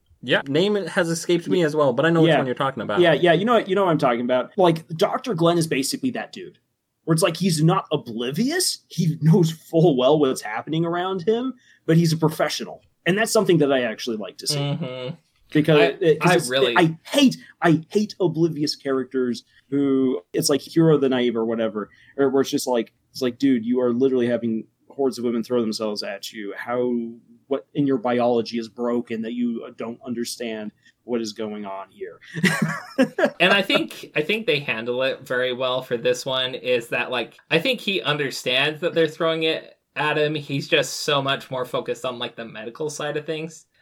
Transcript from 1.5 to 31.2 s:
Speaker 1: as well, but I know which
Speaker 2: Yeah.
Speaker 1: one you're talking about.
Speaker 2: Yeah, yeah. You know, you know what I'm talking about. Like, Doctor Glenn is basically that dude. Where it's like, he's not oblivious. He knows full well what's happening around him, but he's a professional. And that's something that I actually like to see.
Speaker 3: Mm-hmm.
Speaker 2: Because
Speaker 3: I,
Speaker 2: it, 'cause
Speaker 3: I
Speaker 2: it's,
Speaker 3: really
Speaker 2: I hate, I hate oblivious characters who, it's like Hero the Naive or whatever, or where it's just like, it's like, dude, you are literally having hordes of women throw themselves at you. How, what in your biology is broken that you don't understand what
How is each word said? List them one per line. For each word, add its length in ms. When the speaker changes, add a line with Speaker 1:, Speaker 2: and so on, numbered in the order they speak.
Speaker 1:
as 100
well, 180
but 140
I 40
know 120
which 60
Speaker 2:
Yeah. 80
Speaker 1:
one 100
you're 80
talking 300
about. 160
Speaker 2:
Yeah, 120
yeah. 200
You 120
know, 140
you 160
know 100
what 60
I'm 80
talking 220
about. 360
Like, 320
Doctor 460
Glenn 240
is 80
basically 460
that 200
dude. 260
Where 100
it's 100
like, 120
he's 240
not 300
oblivious. 960
He 360
knows 280
full 460
well 240
what's 220
happening 420
around 420
him, 280
but 100
he's 160
a 40
professional. 640
And 140
that's 140
something 260
that 140
I 100
actually 360
like 200
to 80
see. 140
Speaker 3:
Mm-hmm. 540
Speaker 2:
Because 280
Speaker 3:
I, 40
Speaker 2:
it, 200
'cause 100
Speaker 3:
I 60
Speaker 2:
it's, 120
Speaker 3:
really 300
Speaker 2:
I 260
hate, 320
I 300
hate 300
oblivious 560
characters 640
who, 520
it's 160
like 120
Hero 360
the 120
Naive 280
or 80
whatever, 460
or 140
where 120
it's 80
just 180
like, 240
it's 100
like, 180
dude, 280
you 140
are 120
literally 360
having 360
hordes 300
of 60
women 180
throw 180
themselves 440
at 280
you. 240
How, 380
what 260
in 120
your 120
biology 600
is 100
broken 540
that 120
you 420
don't 300
understand 640
what 160